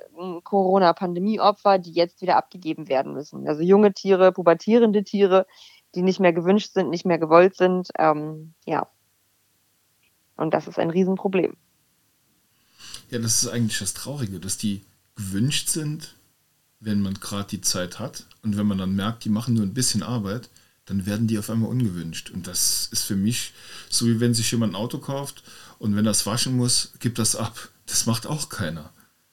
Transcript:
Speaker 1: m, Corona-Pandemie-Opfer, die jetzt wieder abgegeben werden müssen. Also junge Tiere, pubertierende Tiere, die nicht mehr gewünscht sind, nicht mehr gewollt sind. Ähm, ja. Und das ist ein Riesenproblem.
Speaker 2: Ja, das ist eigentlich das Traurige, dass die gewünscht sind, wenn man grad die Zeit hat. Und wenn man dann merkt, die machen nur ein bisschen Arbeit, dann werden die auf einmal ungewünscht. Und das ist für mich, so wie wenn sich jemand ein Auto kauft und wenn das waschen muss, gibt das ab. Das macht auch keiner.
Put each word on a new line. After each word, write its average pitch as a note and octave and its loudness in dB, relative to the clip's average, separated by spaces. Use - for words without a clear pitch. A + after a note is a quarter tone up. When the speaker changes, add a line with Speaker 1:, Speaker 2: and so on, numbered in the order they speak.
Speaker 1:
m, F3 -10
Corona-Pandemie-Opfer, F#3+ 2
die F3 -10
jetzt E3+ 0
wieder F3+ 2
abgegeben D#3+ -4
werden C3+ -2
müssen. C#3 -10
Also D3+ -2
junge G3 6
Tiere, F#3 4
pubertierende G3+ 4
Tiere, F#3+ 4
die F3+ 0
nicht F#3 2
mehr F3 6
gewünscht F3+ 0
sind, F3+ 0
nicht E3+ -4
mehr F3 2
gewollt E3 6
sind. F#3 2
Ähm, D#3 0
ja. - -4
Und D#3 -2
das D3+ -2
ist - -8
ein E3 0
Riesenproblem. F#3 0
Speaker 2:
Ja, B2 -4
das A2+ 0
ist A#2+ -2
eigentlich A#2 0
das - -6
Traurige, B2 -8
dass F#2 -6
die G2+ -4
gewünscht G#2 -2
sind, D3+ -6
wenn G#2+ -2
man G2 -2
grad G2+ -8
die F2+ -8
Zeit F2+ -4
hat. - -12
Und G#2 -2
wenn G#2 2
man G2 2
dann F#2+ -2
merkt, G2+ -2
die - -2
machen A2 0
nur A2 2
ein F#2+ -4
bisschen A#2+ -2
Arbeit, A2+ -6
dann F#2+ -4
werden G#2+ 0
die A2 0
auf G2+ -6
einmal A2 -2
ungewünscht. F2 -4
Und F2+ -10
das - -2
ist - -4
für - -4
mich, G#2 -2
so - -2
wie A2+ 2
wenn A#2+ 2
sich A#2 0
jemand A#2 0
ein F#2 -6
Auto A#2 -6
kauft C#3 -10
und G#2 -2
wenn G#2 2
das G#2 0
waschen B2 -2
muss, B2 0
gibt A#2+ -2
das C3 0
ab. - -8
Das - -2
macht - -2
auch D3 -6
keiner. D#2+ -8